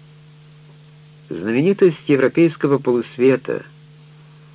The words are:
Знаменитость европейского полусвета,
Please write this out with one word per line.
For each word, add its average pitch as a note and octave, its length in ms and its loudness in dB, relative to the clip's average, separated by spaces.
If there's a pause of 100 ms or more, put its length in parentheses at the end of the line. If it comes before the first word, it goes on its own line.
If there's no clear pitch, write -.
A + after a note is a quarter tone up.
(1300)
Знаменитость D3 760 0
европейского C#3 720 0
полусвета, B2+ 840 -2 (920)